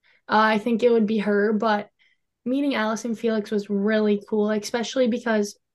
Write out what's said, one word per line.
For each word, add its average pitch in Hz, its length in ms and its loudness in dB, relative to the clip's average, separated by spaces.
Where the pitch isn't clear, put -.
uh, 214 80 2
I 220 220 4
think 233 240 -2
it 240 80 6
would 226 160 4
be 220 120 0
her, 208 340 2
but 208 360 0
meeting 269 300 -2
Allison 220 400 -4
Felix 220 340 -2
was 202 180 -4
really 208 640 0
cool, 214 220 0
especially 233 560 -2
because, 220 500 -2